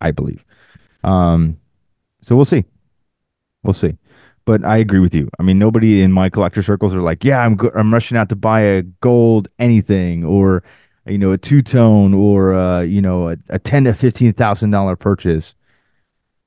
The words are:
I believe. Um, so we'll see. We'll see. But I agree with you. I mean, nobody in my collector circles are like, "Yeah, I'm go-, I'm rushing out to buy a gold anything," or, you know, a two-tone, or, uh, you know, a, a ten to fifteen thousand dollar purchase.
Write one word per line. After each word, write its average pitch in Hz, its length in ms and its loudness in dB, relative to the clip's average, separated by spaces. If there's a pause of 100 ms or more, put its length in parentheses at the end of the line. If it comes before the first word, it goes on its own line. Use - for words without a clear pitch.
I 85 100 -2
believe. - 320 -8 (600)
Um, 85 540 0 (640)
so - 140 0
we'll 139 100 6
see. 131 200 -2 (960)
We'll 98 100 -2
see. 82 220 -4 (500)
But 110 180 0
I 107 140 0
agree 101 220 2
with 90 160 2
you. 73 140 -2 (100)
I 82 40 -4
mean, 95 140 2
nobody 110 460 2
in 92 80 4
my 95 180 0
collector 95 320 -2
circles 98 320 -2
are 92 80 -4
like, 82 220 -4
"Yeah, 135 160 0
I'm 117 160 0
go-, 110 180 -2
I'm 107 180 0
rushing 117 240 -2
out 110 140 -2
to 110 60 -4
buy 110 260 -2
a 98 220 0
gold 113 640 0 (100)
anything," 98 680 0
or, 92 400 0 (440)
you 101 100 -6
know, 98 140 0
a 95 60 0
two-tone, 113 760 2
or, 98 400 2
uh, 92 280 -2
you 92 200 -2
know, 90 280 -2
a, 85 80 -8 (120)
a 95 80 -8
ten 131 280 -2
to 120 100 2
fifteen 120 380 0
thousand 104 360 -2
dollar 98 260 -2
purchase. 85 600 -4 (920)